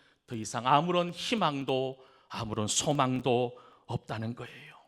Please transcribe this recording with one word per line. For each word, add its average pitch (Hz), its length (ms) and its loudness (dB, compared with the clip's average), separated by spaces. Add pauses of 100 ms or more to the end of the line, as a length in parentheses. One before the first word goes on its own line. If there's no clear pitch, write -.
(260)
더 123 100 -8
이상 113 280 -6
아무런 170 460 4
희망도 139 880 0 (300)
아무런 107 400 -2
소망도 127 920 2 (280)
없다는 113 500 -6
거예요. - 400 -16 (120)